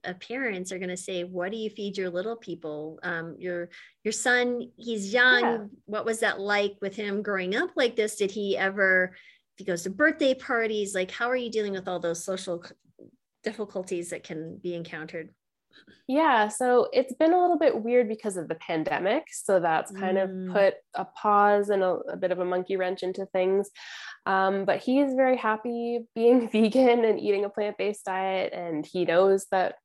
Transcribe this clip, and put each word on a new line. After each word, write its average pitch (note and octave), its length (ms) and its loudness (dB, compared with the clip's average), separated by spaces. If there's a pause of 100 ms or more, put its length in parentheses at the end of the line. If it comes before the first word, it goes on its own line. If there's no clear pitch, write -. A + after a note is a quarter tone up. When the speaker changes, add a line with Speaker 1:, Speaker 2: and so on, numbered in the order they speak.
Speaker 1:
uh, F#3 100 -8
parents G3 560 -6
are F#3 80 -8
gonna F3+ 180 -6
say, F3+ 280 -6
"What F3+ 260 -6
do A3+ 80 -8
you A3 120 -6
feed G3+ 280 -8
your F#3 100 -2
little F3+ 280 -6
people?" D#3 680 -10
Um, E3 360 -8
your, F3 300 -8 (360)
your A3 80 -2
son, B3 640 0
he's G#3+ 360 -6
young. B3 300 4
Speaker 2:
Yeah. A#3+ 160 0 (280)
Speaker 1:
What G#3 180 -4
was A3 160 -2
that G#3+ 180 0
like G3+ 420 0
with G3 140 -6
him G#3 280 -4
growing F#3+ 340 -2
up F4 180 -2
like A#3+ 220 0
this? G#3+ 180 0
Did G3 160 -2
he G3+ 260 -2
ever, F#3+ 580 2
if - 440 -20
he G3 60 -16
goes F3 180 -4
to F#3+ 80 -6
birthday D4 440 2
parties, A3 600 -2
like, F#3 160 -2
how A#3+ 200 -4
are B3+ 60 0
you A#3+ 140 -4
dealing G#3 220 -2
with F#3+ 160 -6
all F3+ 100 -4
those E3+ 240 -4
social F#3 400 -6
c-, - 120 -18 (680)
difficulties G3 680 -8
that E3+ 120 -10
can D#3+ 360 -12
be F3 180 -8
encountered? E3 540 -12 (800)
Speaker 2:
Yeah, B3+ 400 2
so B3 440 2
it's B3+ 200 2
been D#4+ 220 4
a F4+ 60 4
little F4 180 4
bit C#4 240 2
weird A#3+ 260 4
because G#3+ 300 -6
of D#3+ 100 -8
the D#3+ 60 -2
pandemic. E3 760 -2
So - 300 2
that's E3 320 0
kind F#3+ 240 -2
of F#3+ 140 0
Speaker 1:
Mm. F#3 220 -8
Speaker 2:
put G3 220 4 (200)
a G3 100 -4
pause G#3 640 4
and G3 140 2
a, F#3 80 4 (220)
a G3 40 -8
bit F#3 160 -2
of F3+ 60 -2
a F3+ 80 0
monkey F3+ 300 -2
wrench F#3 260 -2
into F#3+ 240 -6
things. F#3+ 420 0 (560)
Um, F#3+ 400 0
but G3 160 0
he C4 200 2
is C#4 140 2
very B3+ 220 4
happy A#3 800 -2
being A#3 340 6
<laughs> - 40 -10
vegan A#3 520 6
and A3 160 4
eating G3+ 240 2
a G3+ 60 -4
plant-based G#3 560 -4
diet. F#3+ 480 -2
And E3 320 -6
he F3+ 180 -2
knows F#3+ 460 4
that F#3 240 0 (100)